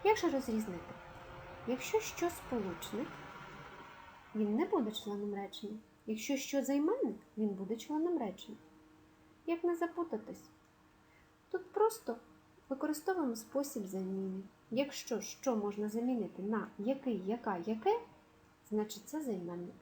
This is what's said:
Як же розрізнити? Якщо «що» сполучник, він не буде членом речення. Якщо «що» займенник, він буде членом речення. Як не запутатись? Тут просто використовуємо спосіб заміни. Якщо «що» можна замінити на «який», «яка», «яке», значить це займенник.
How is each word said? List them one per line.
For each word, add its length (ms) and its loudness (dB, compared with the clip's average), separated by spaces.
Як 120 8
же 140 4
розрізнити? 640 0
Якщо 340 2
«що» 300 0
сполучник, 760 -2
він 220 4
не 100 4
буде 240 2
членом 440 -4
речення. 440 -8
Якщо 300 0
«що» 260 0
займенник, 540 4
він 120 2
буде 280 -2
членом 420 0
речення. 400 -4
Як 180 2
не 120 4
запутатись? 680 -2
Тут 220 -2
просто 440 4
використовуємо 680 2
спосіб 500 -2
заміни. 560 -2
Якщо 500 0
«що» 360 0
можна 320 0
замінити 540 0
на 260 0
«який», 480 0
«яка», 300 0
«яке», 340 4
значить 380 0
це 120 -2
займенник. 600 -4